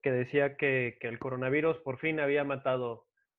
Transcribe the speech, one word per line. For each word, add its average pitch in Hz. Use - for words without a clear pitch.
que 139
decía 139
que, 131
que 120
el 117
coronavirus 139
por 127
fin 156
había 143
matado 131